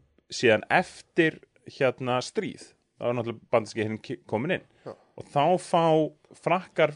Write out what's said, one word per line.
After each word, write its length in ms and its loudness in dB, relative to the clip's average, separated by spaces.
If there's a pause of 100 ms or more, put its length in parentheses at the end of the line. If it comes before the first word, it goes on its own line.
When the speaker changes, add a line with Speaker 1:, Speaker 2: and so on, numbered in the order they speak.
(300)
Speaker 1:
síðan 380 4
eftir, 720 -2 (240)
hérna, 560 -2
stríð, 480 -8 (240)
það 160 -6
var 100 -2
náttúrulega 320 -8
bandaríski 340 0
herinn 180 -6
ki-, 220 -12
kominn 320 -2
inn. 100 -10 (140)
Speaker 2:
Já. 140 -16 (200)
Speaker 1:
Og 140 -18
þá 160 0 (120)
fá 260 0 (500)
frakkar 640 0